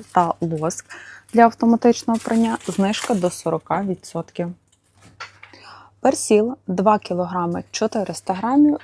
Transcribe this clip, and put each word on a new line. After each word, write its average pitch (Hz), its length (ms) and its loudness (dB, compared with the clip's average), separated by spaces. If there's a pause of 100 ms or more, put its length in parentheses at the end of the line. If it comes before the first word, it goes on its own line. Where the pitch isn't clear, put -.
(120)
та 170 280 2
Лоск 160 460 -4 (460)
для 226 100 6
автоматичного 233 760 2
прання 226 480 -2
знижка 196 480 -2
до 180 160 0
сорока 165 520 -4
відсотків. 175 680 -8 (1500)
Персіл 233 560 2 (100)
два 196 320 2
кілограми 175 720 -4
чотириста - 640 -6
грамів 277 500 4